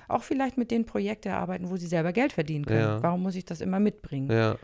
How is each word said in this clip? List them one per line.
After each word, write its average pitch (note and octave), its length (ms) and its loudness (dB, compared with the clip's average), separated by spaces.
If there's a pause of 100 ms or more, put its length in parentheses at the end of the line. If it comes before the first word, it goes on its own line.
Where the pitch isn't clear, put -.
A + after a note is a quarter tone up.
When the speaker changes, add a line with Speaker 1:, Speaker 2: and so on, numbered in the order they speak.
Speaker 1:
auch - 160 0
vielleicht C4 340 0
mit A#3 120 0
den A#3 160 2
Projekten G#3 440 -4
arbeiten, F3+ 400 -4
wo F#3+ 80 -2
sie F3 100 -6
selber E3+ 260 2
Geld C4 200 2
verdienen D3+ 320 -2
können. A2 140 4
Speaker 2:
Ja. A2 240 2
Speaker 1:
Warum F3+ 200 0
muss F#3 120 -2
ich F#3 100 -8
das E3 160 -8
immer F#3 180 0
mitbringen? D3 520 0
Speaker 2:
Ja. A2+ 320 4